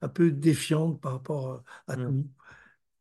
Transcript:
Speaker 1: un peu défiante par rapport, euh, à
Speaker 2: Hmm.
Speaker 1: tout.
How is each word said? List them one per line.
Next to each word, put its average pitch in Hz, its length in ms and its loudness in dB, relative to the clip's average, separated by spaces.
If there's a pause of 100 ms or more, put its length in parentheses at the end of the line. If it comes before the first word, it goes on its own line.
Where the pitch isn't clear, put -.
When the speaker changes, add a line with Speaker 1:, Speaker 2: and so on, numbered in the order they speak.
Speaker 1:
un 139 60 -2
peu 170 220 4
défiante 151 680 2
par 135 120 -6
rapport, 131 360 -6
euh, 127 80 -10 (360)
à 127 40 -6
Speaker 2:
Hmm. 127 100 -4
Speaker 1:
tout. 139 200 -2 (720)